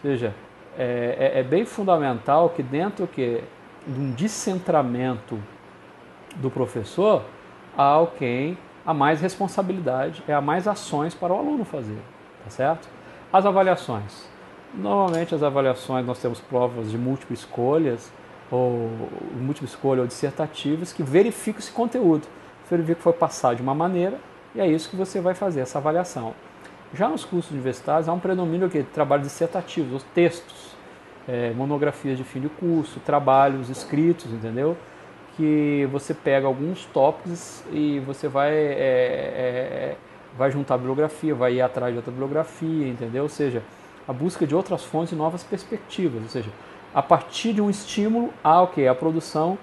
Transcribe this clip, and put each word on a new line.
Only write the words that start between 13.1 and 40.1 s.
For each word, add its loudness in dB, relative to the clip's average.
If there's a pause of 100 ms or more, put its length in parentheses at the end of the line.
As 6
avaliações. 0 (480)
Normalmente 0
as 0
avaliações, 2
nós -4
temos -4
provas -2
de -4
múltipla -2
escolhas, 0 (380)
ou 0 (500)
múltipla -4
escolha 0
ou 0
dissertativas, -4
que -4
verificam 2
esse -12
conteúdo. 2 (400)
Verifica 2
que -16
foi 6
passado 2
de -6
uma 0
maneira, 0 (380)
e -6
é 4
isso 2
que -10
você -4
vai 2
fazer, -2
essa -4
avaliação. -2 (580)
Já 0
nos -2
cursos -4
universitários, -2
há 2
um -2
predomínio 0
de 0
trabalhos 0
dissertativos, -4
os -6 (120)
textos, 0 (520)
é, -2
monografias -2
de -6
fim -10
de -4
curso, -2
trabalhos 4
escritos, 0
entendeu? -2 (600)
Que 2
você -4
pega 2
alguns -2
tópicos 0
e 0
você -6
vai, 2
é, 0
é, - (420)